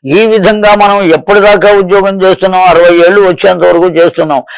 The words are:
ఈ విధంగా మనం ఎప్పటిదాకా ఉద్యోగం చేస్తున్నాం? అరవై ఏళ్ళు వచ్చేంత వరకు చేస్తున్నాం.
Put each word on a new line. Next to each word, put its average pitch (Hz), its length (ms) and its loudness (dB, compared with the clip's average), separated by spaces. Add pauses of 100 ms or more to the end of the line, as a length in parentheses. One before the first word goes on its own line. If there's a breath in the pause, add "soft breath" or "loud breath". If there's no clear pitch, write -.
ఈ 185 220 0
విధంగా 208 480 0
మనం 202 280 0
ఎప్పటిదాకా 196 720 0
ఉద్యోగం 196 500 0
చేస్తున్నాం? 185 400 0
అరవై 175 320 2
ఏళ్ళు 175 260 2
వచ్చేంత 180 440 -2
వరకు 175 240 0
చేస్తున్నాం. 160 540 -2 (160 loud breath)